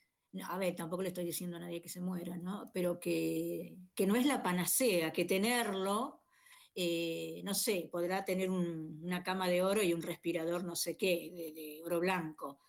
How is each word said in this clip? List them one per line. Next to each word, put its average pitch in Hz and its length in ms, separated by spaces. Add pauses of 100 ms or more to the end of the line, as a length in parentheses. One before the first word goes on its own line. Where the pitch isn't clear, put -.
(320)
no, 180 180
a 180 80
ver, 180 180
tampoco 165 260
le 190 60
estoy 175 160
diciendo 175 320
a 170 40
nadie 175 200
que - 80
se 180 120
muera, 180 360
¿no? 185 380
Pero 175 260
que, 165 760 (180)
que 196 120
no 202 100
es 254 100
la 277 160
panacea, 180 680
que 170 120
tenerlo, 202 960 (520)
eh, 165 680
no 196 100
sé, 190 360
podrá 180 340
tener 185 260
un, 165 520
una 180 200
cama 185 260
de 180 140
oro 202 200
y 170 120
un 170 80
respirador 170 600
no 170 120
sé 170 200
qué, 175 380
de, 165 180
de 156 320
oro 170 160
blanco, 160 680